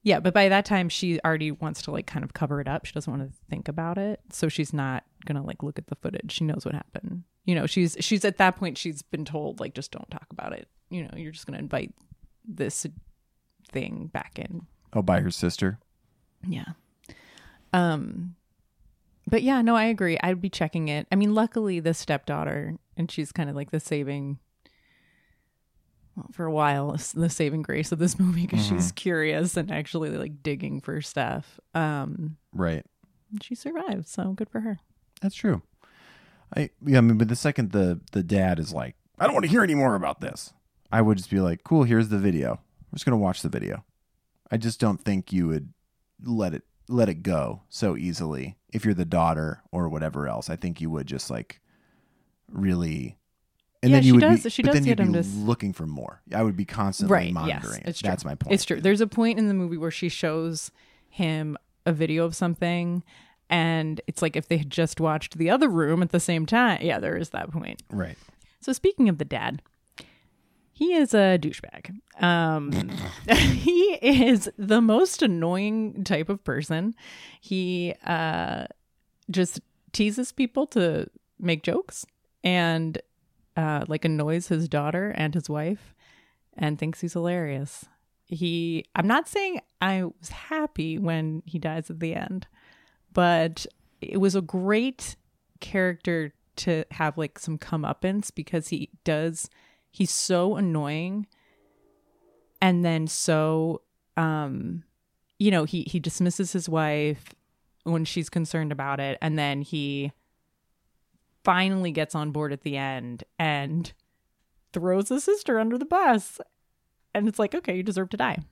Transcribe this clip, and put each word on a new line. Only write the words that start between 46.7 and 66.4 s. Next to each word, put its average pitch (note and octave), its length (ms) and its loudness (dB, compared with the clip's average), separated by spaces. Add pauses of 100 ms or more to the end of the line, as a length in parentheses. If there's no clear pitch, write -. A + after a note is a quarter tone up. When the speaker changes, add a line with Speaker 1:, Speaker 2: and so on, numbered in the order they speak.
Speaker 2:
let A#2 200 4
it E2 140 -2
go D2 480 -2
so F#2+ 260 -2
easily D#2 600 -4 (160)
if A2 100 -4
you're G#2+ 120 4
the F2 100 0
daughter E2 560 0 (100)
or E2+ 180 -2
whatever D2+ 380 -4
else. A1+ 220 -6
I E2 60 -4
think E2 260 -6
you D#2+ 80 -4
would D2 160 -4
just, C2+ 240 -8
like, A1+ 320 -10 (920)
really, F2 680 -2 (640)
and B2+ 80 8
Speaker 1:
Yeah, C#3 60 12
Speaker 2:
then C3 80 10
you - 20 12
Speaker 1:
she B2+ 60 12
Speaker 2:
would A#2+ 80 12
Speaker 1:
does, - 240 8
Speaker 2:
be, A3+ 40 0
Speaker 1:
she - 140 -2
Speaker 2:
but - 60 4
Speaker 1:
does C#4+ 40 6
Speaker 2:
then C#4+ 140 4
you'd A#3 100 4
Speaker 1:
get A3+ 80 4
him - 60 4
Speaker 2:
be - 20 4
Speaker 1:
to E3+ 60 4
s- F3 160 -2
Speaker 2:
looking A#2 360 0
for D#2+ 140 -8
more. C#2+ 380 -10 (100)
I A2 80 0
would G#2 160 2
be G2 80 -2
constantly A2+ 480 0
Speaker 1:
Right, - 140 4
yes, F2+ 80 -2
Speaker 2:
monitoring - 460 -4
it. - 80 -6
Speaker 1:
it's - 100 -8
true. G2+ 100 -2
Speaker 2:
That's F#2 160 -4
my C#2+ 80 -4
point. - 220 -2
Speaker 1:
It's - 100 0
true. - 160 -2
There's G3+ 200 4
a A3 60 4
point A3+ 300 0
in A3 120 2
the G3+ 40 2
movie F3 240 -2
where D#3+ 140 -4
she F3 180 -4
shows D#3+ 600 -4 (380)
him D#3 480 -2 (280)
a E3+ 80 2
video D#3 320 2
of E3 100 -4
something, F3 680 -2 (480)
and D#3+ 560 0
it's - 140 -6
like D#3+ 140 0
if D#3+ 120 -2
they E3+ 100 2
had D3 120 -2
just E3 300 0
watched D#3 380 0
The E3 120 2
Other C4 200 6
Room E3 340 4
at E3+ 60 0
the F3 100 2
same E3 260 0